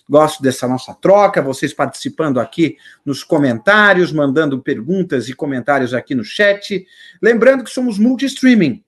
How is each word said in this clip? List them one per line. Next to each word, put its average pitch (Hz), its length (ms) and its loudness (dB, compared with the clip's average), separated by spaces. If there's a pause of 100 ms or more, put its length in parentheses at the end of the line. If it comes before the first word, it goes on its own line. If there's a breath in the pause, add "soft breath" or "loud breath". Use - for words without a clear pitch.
gosto 147 320 2
dessa 131 240 -2
nossa 127 280 -6
troca, 190 480 2
vocês 135 320 -6
participando 139 680 -4
aqui 139 380 -4 (280 loud breath)
nos 139 160 -6
comentários, 175 920 2
mandando 143 480 0
perguntas 139 640 -4
e 131 60 -10
comentários 131 600 -2
aqui 123 220 -6
no 113 80 -2
chat. 202 640 -2 (340 loud breath)
Lembrando 233 440 4
que - 40 -16
somos 240 300 -4
multi-streaming. 247 880 2